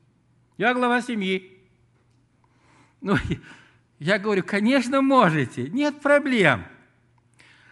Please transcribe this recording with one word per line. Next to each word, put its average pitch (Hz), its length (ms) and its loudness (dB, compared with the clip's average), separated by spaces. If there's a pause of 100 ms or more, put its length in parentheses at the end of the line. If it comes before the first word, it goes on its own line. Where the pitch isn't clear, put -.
(580)
Я 233 160 0
глава 247 280 0
семьи». 190 540 -6 (1400)
Ну, 190 160 -2 (420)
<laughs> - 420 -20
я 185 180 0
говорю: 196 260 -2
«Конечно, 247 580 0
можете, 160 680 0
нет 285 320 -4
проблем. 240 640 2 (1040)